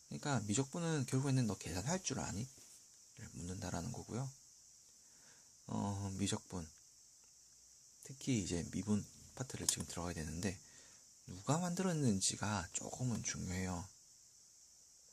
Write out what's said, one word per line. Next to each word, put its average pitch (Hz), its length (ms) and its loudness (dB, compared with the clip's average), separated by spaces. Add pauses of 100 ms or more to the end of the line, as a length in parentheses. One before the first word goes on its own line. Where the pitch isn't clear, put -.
(120)
그러니까 143 340 2
미적분은 139 600 2
결국에는 131 400 4
"너 98 100 2
계산할 107 460 0
줄 - 180 -2
아니?"를 - 1120 -8
묻는다라는 87 600 -2
거고요. 127 380 -4 (1400)
어, 101 500 0
미적분, 98 500 0 (1400)
특히 131 380 0
이제 87 200 2 (100)
미분 101 300 4 (320)
파트를 - 320 -4
지금 87 200 2
들어가야 87 260 -2
되는데, 85 480 -2 (640)
누가 95 320 -2
만들었는지가 151 1160 2
조금은 113 480 -2
중요해요. 90 640 -2 (1200)